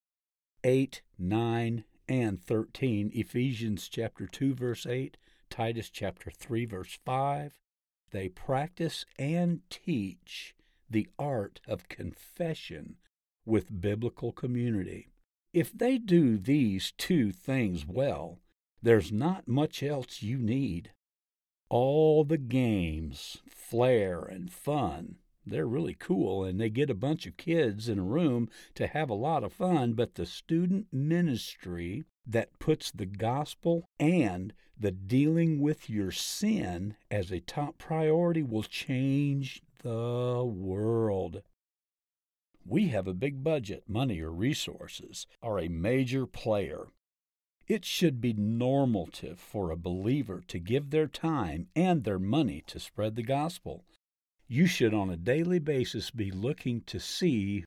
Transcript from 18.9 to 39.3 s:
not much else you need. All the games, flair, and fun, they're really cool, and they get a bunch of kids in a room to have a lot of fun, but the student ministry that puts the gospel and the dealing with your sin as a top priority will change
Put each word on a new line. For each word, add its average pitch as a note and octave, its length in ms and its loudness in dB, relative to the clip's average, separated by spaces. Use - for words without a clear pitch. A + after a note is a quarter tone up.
not D3 380 0
much C#3 340 0
else C#3 400 -6
you A#2 160 -2
need. A#2 540 -2
All D3+ 540 6
the D3+ 160 2
games, F#2+ 1000 0
flair, A2+ 720 2
and F2+ 300 -10
fun, G#2 640 -4
they're - 220 -2
really A#2+ 320 -2
cool, G2+ 460 0
and F#2 160 -2
they A2+ 100 0
get C#3 200 0
a A#2+ 40 0
bunch C#3 320 -2
of F#2+ 100 -14
kids A#2+ 520 0
in G#2 100 0
a F2+ 60 0
room A#2+ 440 2
to A2 120 -2
have D3 220 -2
a A2 60 -2
lot C3+ 280 0
of G2 100 -6
fun, D3 420 2
but A#2 220 0
the E2+ 100 -4
student F3+ 640 0
ministry C3 1120 -2
that A2+ 320 -2
puts - 320 0
the - 160 -6
gospel C3 800 -2
and G#2+ 540 2
the G#2 120 2
dealing C#3+ 680 2
with D3+ 280 0
your G2+ 220 0
sin G#2+ 840 -2
as G2 200 -2
a F2+ 100 -4
top - 380 -6
priority D#3+ 640 2
will A2 220 0
change C3+ 1000 0